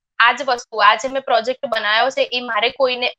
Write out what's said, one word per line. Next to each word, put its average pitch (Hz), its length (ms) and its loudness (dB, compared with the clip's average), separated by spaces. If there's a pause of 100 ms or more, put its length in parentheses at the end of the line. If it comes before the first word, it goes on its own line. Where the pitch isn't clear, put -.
(200)
આ 233 120 6
જ 240 140 -4
વસ્તુ, 240 320 -4
આ 214 180 6
જે 220 120 -6
મેં 262 140 -4
પ્રોજેક્ટ 247 440 -2
બનાવ્યો 220 440 0
છે 262 220 -2
એ 247 100 -4
મારે 240 280 -2
કોઈને, 254 500 -2